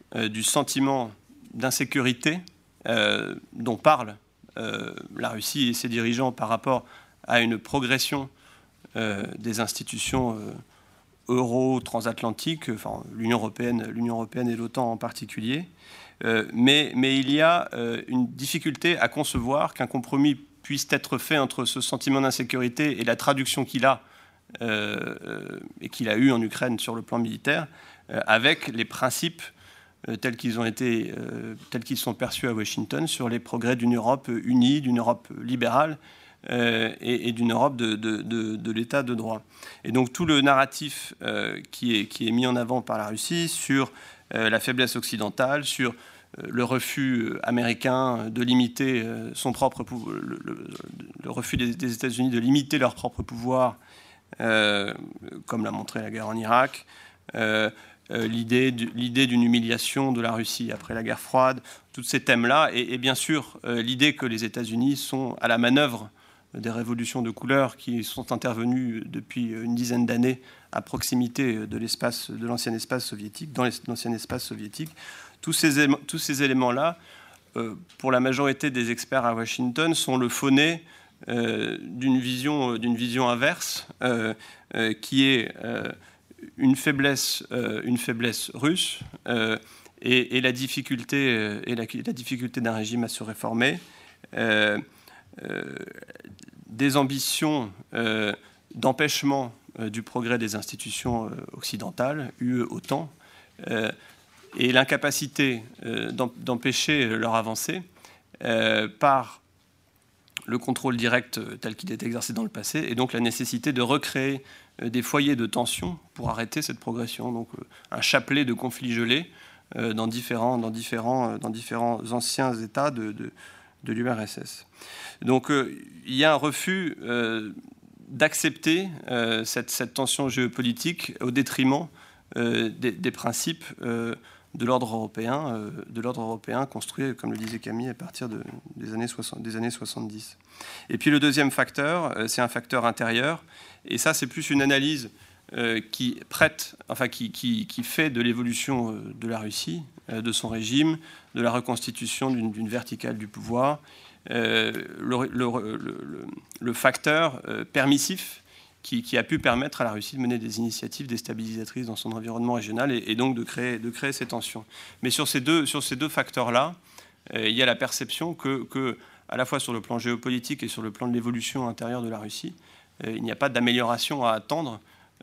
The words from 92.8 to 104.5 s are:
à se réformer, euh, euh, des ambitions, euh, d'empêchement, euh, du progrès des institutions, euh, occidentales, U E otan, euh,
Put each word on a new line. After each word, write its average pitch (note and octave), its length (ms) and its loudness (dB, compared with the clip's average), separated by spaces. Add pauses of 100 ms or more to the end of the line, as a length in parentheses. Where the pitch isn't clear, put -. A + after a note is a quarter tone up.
à A2+ 40 -2
se - 160 -8
réformer, A#2 540 0 (560)
euh, G#2+ 440 4 (640)
euh, G1+ 200 -6 (1040)
des C3 300 2
ambitions, C3+ 760 0 (220)
euh, A2 380 0 (420)
d'empêchement, C#3 800 0 (240)
euh, A2 100 -4
du A2 140 -6
progrès A#2+ 360 -2
des A2 160 -2
institutions, A2 720 -4
euh, - 40 -8 (220)
occidentales, C3 880 -4
U B2 180 2
E A#2+ 120 0
otan, C#3+ 400 -4 (580)
euh, A2 220 0 (680)